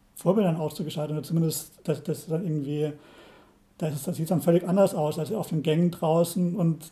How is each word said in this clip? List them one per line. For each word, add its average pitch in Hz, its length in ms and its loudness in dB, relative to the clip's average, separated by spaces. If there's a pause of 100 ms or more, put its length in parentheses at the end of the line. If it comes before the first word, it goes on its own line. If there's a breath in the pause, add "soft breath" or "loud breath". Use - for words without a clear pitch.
(120)
Vorbildern 180 440 2
auszugestalten 151 600 -4
oder 139 80 -4
zumindest, 160 480 -2 (100)
das, - 200 -4
das - 240 -6
dann 165 160 -2
irgendwie, 147 480 -2 (880 loud breath)
das 156 160 -2
ist, - 120 -6
das 180 100 -4
sieht 156 120 -4
dann 175 120 2
völlig 175 260 4
anders 196 260 4
aus 156 240 -2
als 151 160 -4
auf 208 160 -4
den 156 140 -2
Gängen 165 260 4
draußen 170 680 2
und 165 360 0